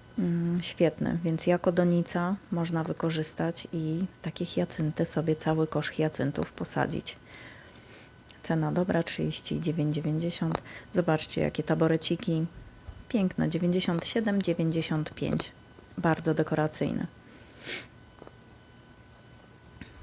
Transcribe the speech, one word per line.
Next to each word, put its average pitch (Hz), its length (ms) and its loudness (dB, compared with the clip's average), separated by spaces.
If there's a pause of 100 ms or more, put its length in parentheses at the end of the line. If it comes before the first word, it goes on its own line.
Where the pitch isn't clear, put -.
(180)
Mm, 170 440 2
świetne, - 640 2
więc 165 220 0
jako 175 260 4
donica 175 640 2 (160)
można 165 320 0
wykorzystać 160 880 -2
i 165 340 -2 (160)
takie 175 220 -6
hiacynty 170 640 0
sobie, 156 300 2
cały 160 300 2
kosz 156 220 -2
hiacyntów 156 640 -2
posadzić. - 640 -2 (1300)
Cena 156 300 2
dobra, 170 300 2
trzydzieści 156 580 -2
dziewięć 151 340 0
dziewięćdziesiąt. 160 680 -2 (300)
Zobaczcie, 165 480 2
jakie 151 220 0
taboreciki. 160 840 2 (600)
Piękne, 185 400 0
dziewięćdziesiąt 175 580 2
siedem 208 360 0
dziewięćdziesiąt 165 720 0
pięć. - 380 -2 (460)
Bardzo 160 360 2
dekoracyjne. 156 720 0 (3000)